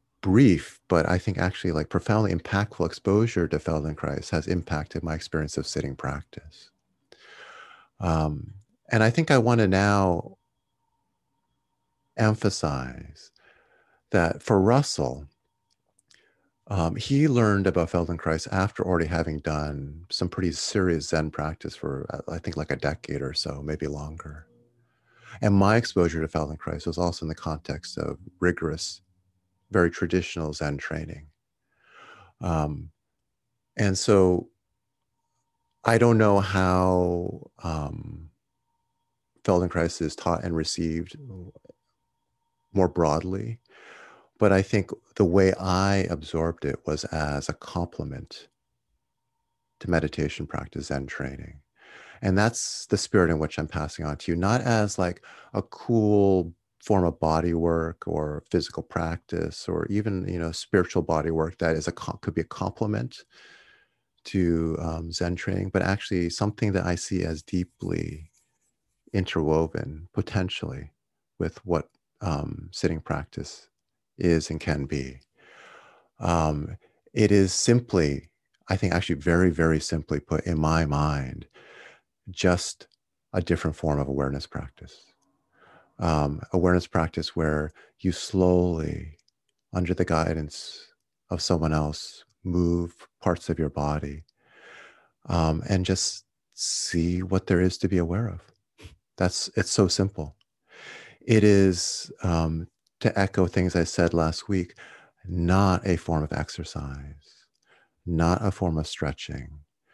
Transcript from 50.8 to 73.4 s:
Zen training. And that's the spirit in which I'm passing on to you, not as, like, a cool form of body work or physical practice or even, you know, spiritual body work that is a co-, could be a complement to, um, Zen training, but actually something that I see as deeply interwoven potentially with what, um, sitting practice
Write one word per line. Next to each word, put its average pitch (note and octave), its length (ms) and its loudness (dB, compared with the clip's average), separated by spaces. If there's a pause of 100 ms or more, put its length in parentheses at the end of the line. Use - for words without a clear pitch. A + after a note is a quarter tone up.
Zen C#2 220 -4
training. C2+ 520 -10 (640)
And G2 160 2
that's - 480 0
the G#2 100 0
spirit F2+ 340 2
in D#2+ 80 0
which D#2 200 -4
I'm D#2 100 -4
passing D#2 360 -6
on D2 140 -4
to - 140 -4
you, E2 40 0
not G2+ 260 2
as, A2 360 0
like, F2+ 240 -2 (300)
a G#2 100 -2
cool G2+ 920 2 (260)
form G2 240 2
of E2 140 0
body E2 340 2
work E2 540 -2
or D2+ 440 -4
physical D#2+ 340 -2
practice E2+ 840 -6
or E2 180 -4
even, G2+ 420 -4
you F2+ 100 -4
know, E2 140 -4
spiritual F2+ 500 0
body D#2+ 300 0
work D#2+ 260 -2
that E2 160 2
is D#2 140 -4
a E2+ 40 -2
co-, - 260 -8
could - 160 -6
be E2 60 0
a - 40 -2
complement G#2+ 800 -6 (1000)
to, E2 580 0
um, E2 300 -6
Zen F2 240 -2
training, F#2+ 360 -4
but F#2 120 2
actually F2+ 480 -2
something G#2 420 -2
that F2+ 140 0
I F2+ 80 0
see F2 300 -4
as D#2+ 180 -6
deeply D#2+ 880 -6 (800)
interwoven D#2 1000 -2
potentially - 800 -6 (480)
with - 260 -6
what, E2 240 -2 (300)
um, D#2+ 520 -6
sitting E2 280 -2
practice - 680 -8 (480)